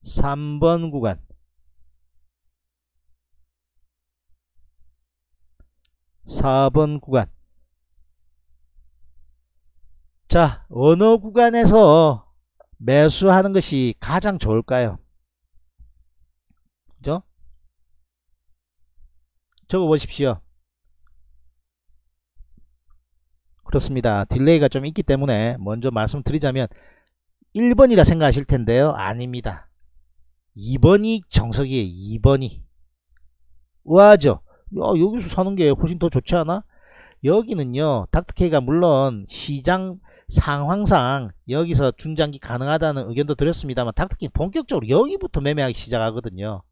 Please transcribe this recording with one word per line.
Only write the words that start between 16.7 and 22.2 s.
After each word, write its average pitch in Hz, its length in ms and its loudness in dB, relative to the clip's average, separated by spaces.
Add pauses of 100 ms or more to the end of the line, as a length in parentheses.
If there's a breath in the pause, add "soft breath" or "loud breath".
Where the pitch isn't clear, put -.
그죠? 165 260 -8 (2500)
적어보십시오. 151 720 -2 (3250)